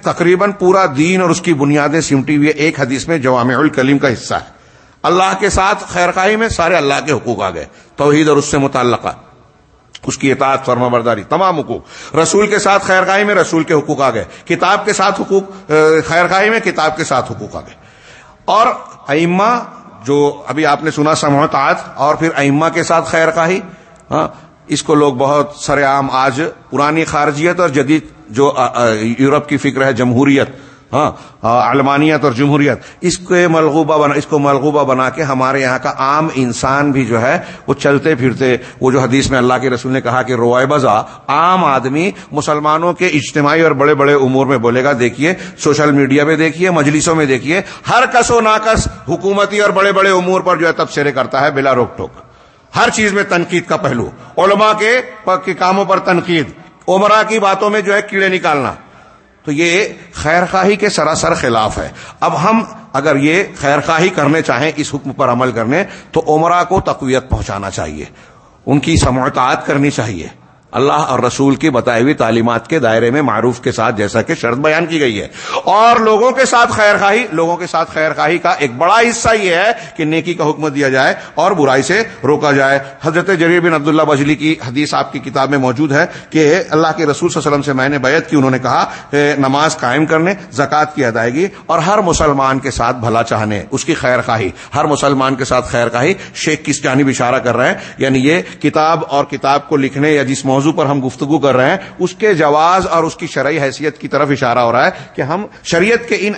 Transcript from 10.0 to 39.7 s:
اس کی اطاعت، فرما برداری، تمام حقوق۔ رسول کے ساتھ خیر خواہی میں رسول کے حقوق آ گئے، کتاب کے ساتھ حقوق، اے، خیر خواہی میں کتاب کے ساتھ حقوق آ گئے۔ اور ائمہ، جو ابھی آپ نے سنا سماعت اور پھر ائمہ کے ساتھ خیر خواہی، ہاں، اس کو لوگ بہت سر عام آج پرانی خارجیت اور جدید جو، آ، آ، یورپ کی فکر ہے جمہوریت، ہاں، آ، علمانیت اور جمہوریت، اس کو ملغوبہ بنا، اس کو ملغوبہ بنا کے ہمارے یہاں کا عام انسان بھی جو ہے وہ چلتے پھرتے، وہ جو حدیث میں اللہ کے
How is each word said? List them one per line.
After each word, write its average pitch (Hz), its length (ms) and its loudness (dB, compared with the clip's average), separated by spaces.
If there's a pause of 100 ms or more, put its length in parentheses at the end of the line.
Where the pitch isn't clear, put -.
اس - 160 -6
کی 135 140 0
اطاعت، 135 320 0
فرما 123 240 0
برداری، 117 340 -2
تمام 175 360 0
حقوق۔ - 560 -10
رسول 196 320 2
کے 202 120 0
ساتھ 196 260 2
خیر 185 200 2
خواہی 196 200 0
میں 208 100 0
رسول 165 300 0
کے 170 100 -2
حقوق 147 260 -2
آ 135 100 2
گئے، 110 140 -4 (200)
کتاب 180 400 0
کے 208 80 -2
ساتھ 196 280 0
حقوق، - 500 -4
اے، 156 300 4
خیر 165 260 0
خواہی 190 240 2
میں 226 100 0
کتاب 156 360 -2
کے 160 80 -4
ساتھ 123 280 -2
حقوق 98 240 -12
آ 80 40 -10
گئے۔ - 140 -20 (680)
اور 220 220 2 (420)
ائمہ، 180 500 0 (460)
جو 143 420 0
ابھی 147 200 -2
آپ 147 180 0
نے 160 60 0
سنا 151 240 2
سماعت 151 640 0 (160)
اور 147 200 0
پھر 160 220 -2
ائمہ 139 380 2
کے 165 80 -2
ساتھ 165 260 0
خیر 160 220 0
خواہی، 165 300 0 (500)
ہاں، 156 180 -2 (380)
اس 143 160 -4
کو 160 120 2
لوگ 147 200 4
بہت 139 420 0
سر 143 280 -2
عام 139 260 0
آج 131 320 0 (280)
پرانی 147 340 0
خارجیت 151 560 -2
اور 175 80 2
جدید 143 320 2 (280)
جو، 139 280 2
آ، 120 280 0
آ، 120 40 4 (300)
یورپ 135 300 2
کی 147 80 -2
فکر 131 280 0
ہے 135 80 2
جمہوریت، 127 560 2 (440)
ہاں، 135 180 0 (320)
آ، 117 300 2
علمانیت 139 520 2
اور 139 80 2
جمہوریت، 143 460 0 (220)
اس 180 180 -2
کو 180 160 -2 (140)
ملغوبہ 156 500 2
بنا، 143 160 2
اس 143 120 -2
کو 151 120 0
ملغوبہ 143 460 2
بنا 131 260 0
کے 131 120 -6
ہمارے 135 380 0
یہاں 127 220 0
کا 139 140 -4
عام 143 380 0
انسان 135 560 0
بھی 135 140 0
جو 113 180 0
ہے 143 160 0 (280)
وہ 139 80 0
چلتے 143 400 2
پھرتے، 123 420 0 (240)
وہ 131 100 2
جو 131 100 2
حدیث 135 300 0
میں 135 80 2
اللہ 123 220 2
کے 131 100 -2